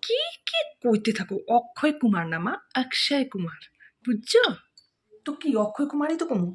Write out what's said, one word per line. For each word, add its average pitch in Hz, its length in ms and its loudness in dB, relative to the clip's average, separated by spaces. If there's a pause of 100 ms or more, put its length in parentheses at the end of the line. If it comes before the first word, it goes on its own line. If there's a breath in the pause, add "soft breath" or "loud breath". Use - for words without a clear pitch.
কি 466 160 2 (280)
কি 659 140 0 (220)
কইতে 220 300 2
থাকো? 190 240 -4 (120)
অক্ষয় 240 440 2
কুমার 214 340 2
না 165 120 -4
মা, 190 140 -2 (220)
অক্ষয় 269 500 0
কুমার, 175 360 -6 (440 soft breath)
বুঝছো? 247 380 2 (840)
তো 302 80 -10
কি 302 240 -6
অক্ষয় 214 300 0
কুমারই 294 300 0
তো 330 100 -2
কমু? 180 280 0